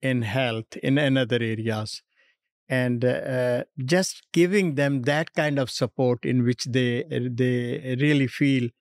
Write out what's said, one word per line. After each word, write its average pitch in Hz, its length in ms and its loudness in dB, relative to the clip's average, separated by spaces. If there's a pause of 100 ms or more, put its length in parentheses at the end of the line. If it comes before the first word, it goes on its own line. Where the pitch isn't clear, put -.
in 127 200 0
health, 113 600 -2
in, 135 160 2
in 139 200 2
other 120 240 0
areas. 110 600 -4 (680)
And, 123 340 0
uh, 123 60 4
uh, 127 540 -2 (200)
just 175 480 0
giving 175 440 2
them 139 260 0
that 147 320 -2
kind 151 260 0
of 127 100 0
support 123 560 -2
in 123 180 2
which 123 200 0
they, 123 460 0
they 123 920 -2
really 143 280 4
feel 135 420 2 (120)